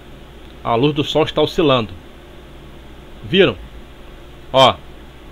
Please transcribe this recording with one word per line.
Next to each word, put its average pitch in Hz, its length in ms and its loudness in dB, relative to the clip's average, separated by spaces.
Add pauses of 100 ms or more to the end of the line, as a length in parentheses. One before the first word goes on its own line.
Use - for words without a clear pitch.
(640)
A 120 120 -2
luz 139 200 2
do 147 80 0
sol 151 220 0
está - 160 -2
oscilando. 131 540 2 (1300)
Viram? 127 340 2 (960)
Ó, 131 220 6 (580)